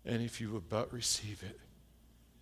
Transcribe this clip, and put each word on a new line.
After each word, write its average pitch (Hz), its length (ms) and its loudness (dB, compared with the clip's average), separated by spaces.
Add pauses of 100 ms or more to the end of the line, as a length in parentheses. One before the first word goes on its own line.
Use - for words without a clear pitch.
And 117 180 4
if 117 160 -2
you 110 120 -2
would 92 180 -4
but 110 240 2
receive 107 500 0
it, - 160 -8 (840)